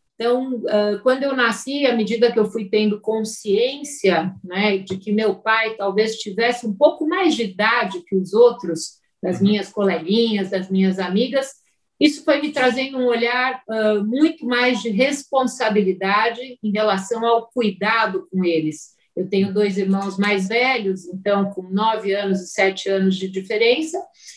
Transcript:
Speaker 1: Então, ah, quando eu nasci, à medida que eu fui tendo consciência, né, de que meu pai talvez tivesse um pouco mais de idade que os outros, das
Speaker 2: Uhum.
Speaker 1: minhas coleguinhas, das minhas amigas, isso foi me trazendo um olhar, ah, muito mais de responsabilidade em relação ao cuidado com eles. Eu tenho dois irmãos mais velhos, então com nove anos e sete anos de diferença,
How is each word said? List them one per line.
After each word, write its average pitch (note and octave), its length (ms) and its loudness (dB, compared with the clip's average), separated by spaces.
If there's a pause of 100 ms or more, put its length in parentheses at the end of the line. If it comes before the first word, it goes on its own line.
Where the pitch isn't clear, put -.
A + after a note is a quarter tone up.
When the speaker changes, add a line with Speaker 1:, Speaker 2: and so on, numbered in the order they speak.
(140)
Speaker 1:
Então, B3 560 -2
ah, G#3 320 2
quando C4 220 2
eu C4+ 120 0
nasci, B3+ 480 0
à B3 100 4
medida A3+ 380 2
que A#3 60 0
eu G#3 80 4
fui G3+ 240 -6
tendo G#3+ 320 2
consciência, A3 1300 0 (100)
né, F#3+ 360 0
de F#3+ 180 -6
que G#3 160 -6
meu G#3+ 220 2
pai A3 420 0
talvez G#3+ 400 0
tivesse A#3+ 500 -2
um G#3+ 60 -2
pouco D4+ 340 2
mais F4+ 280 2
de A3+ 80 -2
idade G3+ 640 -2
que F#3+ 100 -2
os F3 160 -2
outros, E3 600 2 (300)
das F3 160 -2
Speaker 2:
Uhum. G3 100 4
Speaker 1:
minhas G3+ 200 0
coleguinhas, G3 840 0
das F#3+ 200 -4
minhas F#3+ 280 2
amigas, A3 500 0 (520)
isso D4+ 240 2
foi C#4+ 160 2
me D4 120 -4
trazendo C4 440 0
um B3+ 100 0
olhar, A#3+ 600 0
ah, G#3+ 260 2 (120)
muito C#4+ 400 0
mais B3 340 2
de A3+ 100 -4
responsabilidade A3 1500 0 (220)
em G#3+ 80 -2
relação G#3+ 560 0
ao A#3 220 2
cuidado G#3 840 -2
com F#3 120 0
eles. D#3+ 500 -2 (200)
Eu F#3+ 140 -4
tenho G3 240 0
dois G3+ 240 0
irmãos F#3+ 420 0
mais G3 300 0
velhos, A3+ 600 0
então G3 420 0
com F#3 120 -10
nove G3 520 -2
anos G3 260 -2
e F3+ 80 -10
sete F#3+ 400 -2
anos F#3+ 280 2
de F#3+ 120 -6
diferença, A3+ 720 0 (380)